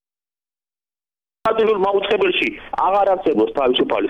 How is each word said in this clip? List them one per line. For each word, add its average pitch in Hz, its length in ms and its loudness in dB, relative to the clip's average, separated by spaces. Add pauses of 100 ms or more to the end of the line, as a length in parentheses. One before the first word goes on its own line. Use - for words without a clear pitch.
(1800)
მაუწყებელში 196 680 0 (280)
აღარ 196 300 2 (100)
არსებობს 113 400 0
თავისუფალი 127 520 0